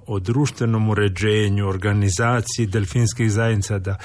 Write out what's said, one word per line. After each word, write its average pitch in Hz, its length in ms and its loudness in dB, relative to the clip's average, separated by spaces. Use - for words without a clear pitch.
o 104 120 -2
društvenom 113 720 0
uređenju, 104 800 2
organizaciji 104 960 0
delfinskih 110 680 0
zajednica, 104 460 0
da, 95 260 -4